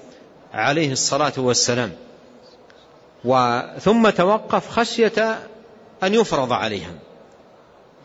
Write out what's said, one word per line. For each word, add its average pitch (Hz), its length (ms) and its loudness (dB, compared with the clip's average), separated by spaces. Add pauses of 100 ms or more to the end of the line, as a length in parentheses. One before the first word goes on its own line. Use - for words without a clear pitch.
(540)
عليه 139 380 0
الصلاة 139 460 -2
والسلام، 120 540 0 (1300)
و-، 123 340 2 (200)
ثم 220 300 4
توقف 196 600 0
خشية 226 680 0 (640)
أن 196 100 0
يفرض 151 400 2
عليهم، 95 420 -4 (1080)